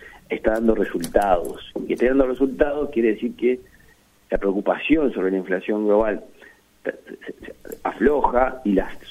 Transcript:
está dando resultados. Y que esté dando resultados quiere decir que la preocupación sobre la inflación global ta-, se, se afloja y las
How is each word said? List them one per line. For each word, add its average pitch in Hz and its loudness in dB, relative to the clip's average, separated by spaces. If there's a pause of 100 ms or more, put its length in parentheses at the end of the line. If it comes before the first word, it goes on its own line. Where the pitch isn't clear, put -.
(280)
está - -2
dando 113 2
resultados. 92 0 (100)
Y - -8
que - -2
esté 120 2
dando 135 4
resultados 139 0
quiere 113 2
decir 117 -6
que 127 0 (680)
la 95 0
preocupación 98 0
sobre 95 0
la 95 2
inflación 95 -2
global 104 2 (600)
ta-, - -4 (340)
se, - -14
se - -16 (300)
afloja 127 2
y 104 2
las 95 0 (160)